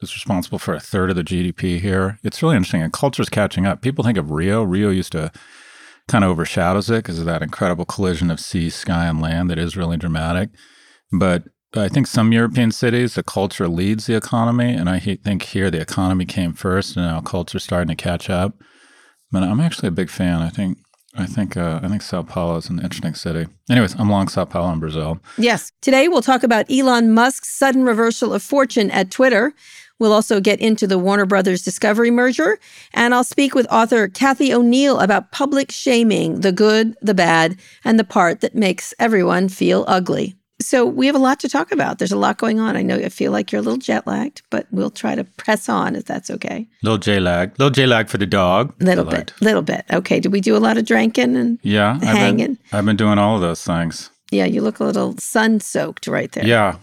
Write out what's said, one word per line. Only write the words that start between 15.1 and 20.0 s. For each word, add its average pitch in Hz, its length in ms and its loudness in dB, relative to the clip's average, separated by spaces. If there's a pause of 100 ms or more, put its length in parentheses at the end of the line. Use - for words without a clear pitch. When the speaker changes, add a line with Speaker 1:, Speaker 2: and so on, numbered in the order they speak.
Speaker 1:
think 98 260 -4
here 98 280 -2
the 82 100 -2
economy 92 440 -2
came 87 280 -4
first, 95 440 -2
and 87 100 -2
now 82 140 -4
culture's 90 420 -6
starting 87 340 -2
to - 40 -10
catch 87 280 -4
up. 92 260 -2 (760)
But 95 140 0
I'm 104 160 0
actually 165 280 -2
a 87 40 -2
big 87 180 -4